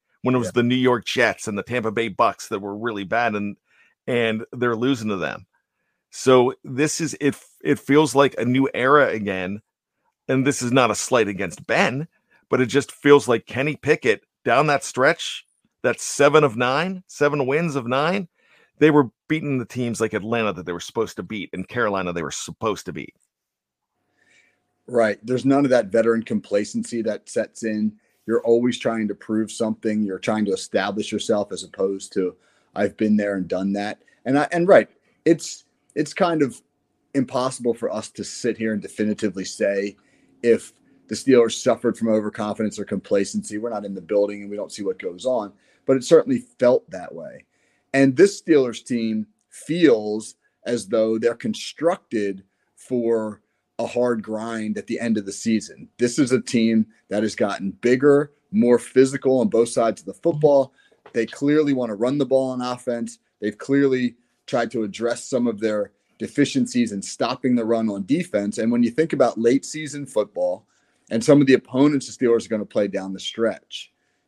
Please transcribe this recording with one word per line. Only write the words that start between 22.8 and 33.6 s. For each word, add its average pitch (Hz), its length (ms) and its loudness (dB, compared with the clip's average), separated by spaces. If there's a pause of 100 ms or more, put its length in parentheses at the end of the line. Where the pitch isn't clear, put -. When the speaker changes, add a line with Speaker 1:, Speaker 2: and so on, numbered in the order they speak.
Speaker 1:
to 85 80 -10
beat. 73 220 -14 (1700)
Speaker 2:
Right. 113 400 0
There's 120 200 -2
none 139 180 4
of 127 80 2
that 117 160 2
veteran 113 360 2
complacency 110 800 -4
that 107 260 -6
sets - 340 -6
in. 107 300 -2 (340)
You're 113 160 0
always 120 340 2
trying 113 300 -2
to 101 80 -4
prove 110 360 -4
something. 110 520 -2
You're 95 160 -4
trying 107 260 -2
to 98 60 -2
establish 101 600 -4
yourself 104 420 -2
as 90 100 -10
opposed 95 500 -4
to, 92 220 -2 (400)
"I've 107 220 -2
been 107 180 2
there 104 200 0
and 92 120 -6
done 95 260 -2